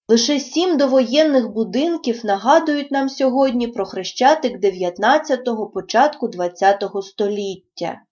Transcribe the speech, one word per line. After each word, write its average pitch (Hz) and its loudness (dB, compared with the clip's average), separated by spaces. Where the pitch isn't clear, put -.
Лише 233 2
сім 349 0
довоєнних 262 2
будинків 233 -4
нагадують 285 0
нам 277 -2
сьогодні 262 0
про 214 -6
Хрещатик 240 0
дев'ятнадцятого, 214 0
початку 226 0
двадцятого 190 -2
століття. 196 -6